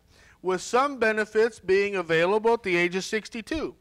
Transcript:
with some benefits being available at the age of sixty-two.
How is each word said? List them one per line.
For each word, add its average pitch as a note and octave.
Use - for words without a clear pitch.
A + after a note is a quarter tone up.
with F3+
some C4+
benefits A3
being G3
available F3+
at A3+
the F3+
age F3
of F#3
sixty-two. A3